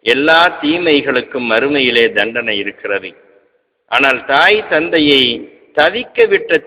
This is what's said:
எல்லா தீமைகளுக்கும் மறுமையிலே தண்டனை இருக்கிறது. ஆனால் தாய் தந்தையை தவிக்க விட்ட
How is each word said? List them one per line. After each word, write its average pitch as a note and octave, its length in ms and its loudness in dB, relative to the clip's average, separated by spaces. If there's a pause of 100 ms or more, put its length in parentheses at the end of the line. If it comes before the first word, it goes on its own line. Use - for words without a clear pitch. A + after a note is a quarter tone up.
எல்லா D#3+ 600 2
தீமைகளுக்கும் C#3 880 -2
மறுமையிலே A#2+ 600 2
தண்டனை A2+ 440 -2
இருக்கிறது. G2 580 -8 (720)
ஆனால் B2+ 380 -2
தாய் F3+ 440 2
தந்தையை D3 800 0 (260)
தவிக்க A3 520 0
விட்ட F#3+ 280 -2 (120)